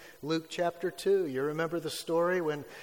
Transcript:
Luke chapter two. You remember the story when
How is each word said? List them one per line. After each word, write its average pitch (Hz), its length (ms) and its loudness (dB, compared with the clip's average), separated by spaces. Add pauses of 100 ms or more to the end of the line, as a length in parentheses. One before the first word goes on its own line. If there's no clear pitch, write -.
(220)
Luke 160 280 -2
chapter 175 400 -2
two. 190 360 2
You 131 140 -2
remember 156 400 0
the 156 80 -4
story 170 540 2
when 151 240 -2 (160)